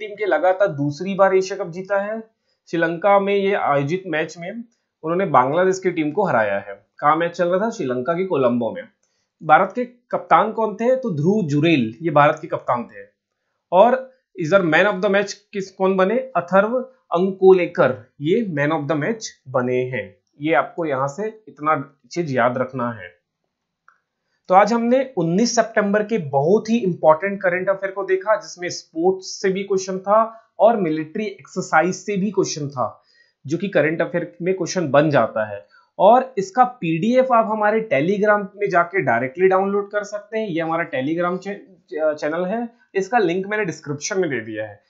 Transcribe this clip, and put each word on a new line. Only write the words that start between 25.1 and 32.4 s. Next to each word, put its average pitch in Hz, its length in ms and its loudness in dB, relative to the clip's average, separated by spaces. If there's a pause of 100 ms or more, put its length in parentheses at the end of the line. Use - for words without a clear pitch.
उन्नीस 180 400 0
सितंबर 214 460 0
के 214 160 -2
बहुत 165 520 0
ही 226 60 4
इंपॉर्टेंट 190 680 2
करंट 185 260 -2
अफेयर 190 240 -4
को 196 120 -6
देखा, 190 320 0
जिसमें 180 320 -10
स्पोर्ट्स - 760 -4
से 196 80 0
भी 190 120 -2
क्वेश्चन 190 360 -4
था 220 440 0 (140)
और 220 180 6
मिलिट्री 156 500 -4
एक्सरसाइज 180 680 -2
से 208 220 -6
भी 196 140 -2
क्वेश्चन 156 380 -2